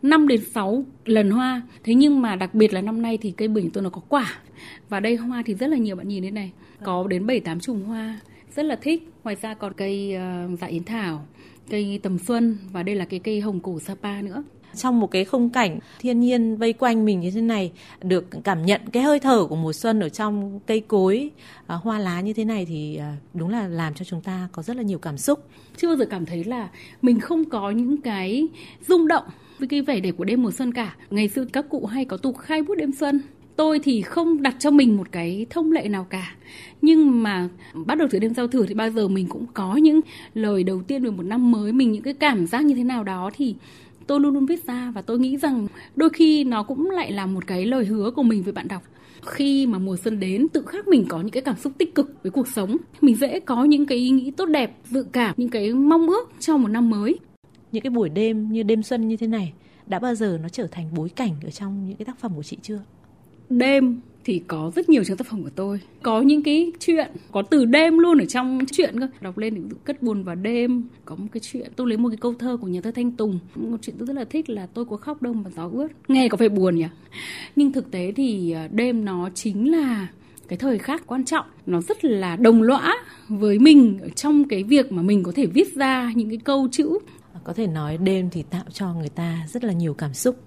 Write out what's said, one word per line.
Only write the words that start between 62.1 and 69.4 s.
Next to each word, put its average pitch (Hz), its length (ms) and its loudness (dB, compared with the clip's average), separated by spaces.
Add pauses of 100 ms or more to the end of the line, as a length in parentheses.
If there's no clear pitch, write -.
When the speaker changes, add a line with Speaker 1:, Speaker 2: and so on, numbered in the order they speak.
Speaker 2:
phẩm 220 180 -8
của 147 60 -10
chị - 200 -14
chưa? 214 160 -10 (720)
Speaker 1:
Đêm 254 500 4 (240)
thì 180 240 -2
có 160 260 -4
rất 349 140 0
nhiều 269 160 6
trong 185 120 -4
tác 240 100 -8
phẩm 202 160 -8
của 143 140 -10
tôi. 196 240 -4 (220)
Có 220 180 2
những 285 220 6
cái 311 360 2
chuyện, 320 320 0 (220)
có 196 100 -2
từ 277 220 4
đêm 320 340 6
luôn 339 200 8
ở 202 60 4
trong 254 340 -2 (140)
chuyện 240 280 0
cơ. 262 80 -4 (120)
Đọc 190 180 -10
lên 220 160 -4